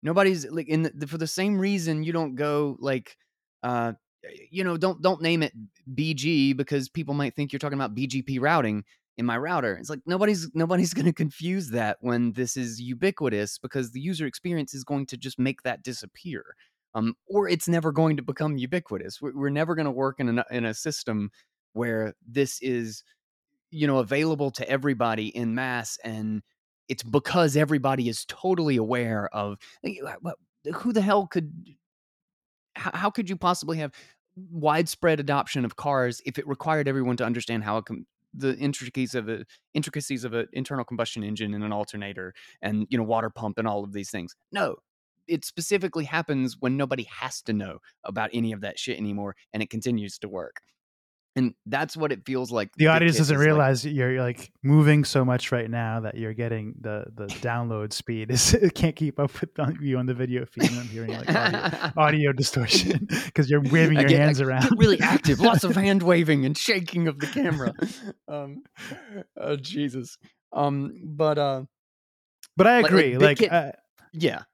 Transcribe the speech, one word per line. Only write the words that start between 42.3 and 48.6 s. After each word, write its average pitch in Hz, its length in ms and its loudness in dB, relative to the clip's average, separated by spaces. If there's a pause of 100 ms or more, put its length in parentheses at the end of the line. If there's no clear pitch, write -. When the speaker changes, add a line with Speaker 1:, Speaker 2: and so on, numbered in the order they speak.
Speaker 1:
and, 107 300 -2
you 127 60 2
know, 117 60 2
water 110 280 0
pump 107 260 -6
and 113 100 -2
all 104 160 -2
of 101 100 -12
these 101 180 -8
things? 87 240 -10 (160)
No, 185 240 -2 (500)
it 165 200 -4
specifically 175 580 -4
happens 139 560 -2
when 131 160 0
nobody 131 280 -2
has - 400 -10
to 113 100 -2
know 95 260 -4 (240)
about 107 300 -4
any 113 180 -2
of 104 100 -10